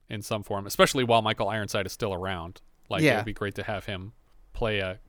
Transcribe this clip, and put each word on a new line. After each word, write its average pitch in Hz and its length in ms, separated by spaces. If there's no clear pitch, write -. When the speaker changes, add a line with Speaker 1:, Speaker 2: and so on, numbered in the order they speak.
Speaker 1:
in 107 140
some 107 200
form, 101 240
especially 139 380
while 113 180
Michael 110 260
Ironside 104 380
is 92 60
still 101 220
around. 92 460
Like, 104 140
Speaker 2:
Yeah. 143 120
Speaker 1:
it'd 107 100
be 107 80
great 101 240
to 101 80
have 101 220
him 98 260
play 107 280
a 92 280